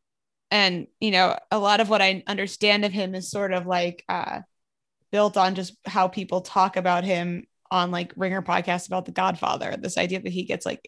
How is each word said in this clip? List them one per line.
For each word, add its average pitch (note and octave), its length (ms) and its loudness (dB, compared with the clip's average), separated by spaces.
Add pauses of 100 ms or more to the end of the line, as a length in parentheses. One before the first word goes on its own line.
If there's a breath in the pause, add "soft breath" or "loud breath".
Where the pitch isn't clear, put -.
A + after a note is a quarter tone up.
(500)
And, F#3+ 380 2 (140)
you A3 100 0
know, F#3 260 4 (140)
a G#3+ 80 2
lot G#3 220 4
of G#3 80 0
what G#3 120 4
I F#3+ 240 2
understand G3+ 600 0
of F#3+ 80 -2
him F#3+ 220 -4
is F#3 140 -10
sort G3+ 240 -4
of, F3+ 120 -2
like, F3 420 -2
uh, - 340 -6 (720)
built G#3 240 2
on F#3+ 200 4
just F#3 200 -8 (100)
how F#3 220 2
people F#3 340 -4
talk F#3 360 2
about F3+ 260 2
him F3 420 -2 (240)
on, F3+ 220 2
like, F3 240 -6
Ringer F#3 260 -2
podcasts F3+ 460 0
about F#3 180 -4
The F3 60 -12
Godfather, F#3 640 -2
this - 200 -8
idea F3+ 240 0
that F#3 100 -6
he F3+ 120 -4
gets, - 220 -6
like, - 220 -4